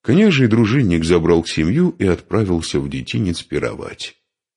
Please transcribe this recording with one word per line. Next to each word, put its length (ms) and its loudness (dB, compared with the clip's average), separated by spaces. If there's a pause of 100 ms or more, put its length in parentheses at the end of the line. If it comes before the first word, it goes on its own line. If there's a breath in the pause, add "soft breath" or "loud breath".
Княжий 460 4
дружинник 580 2
забрал 380 2
к 40 -16
семью 500 0
и 80 -2
отправился 760 -2
в 80 -6
детинец 540 -4
пировать. 720 -8 (400)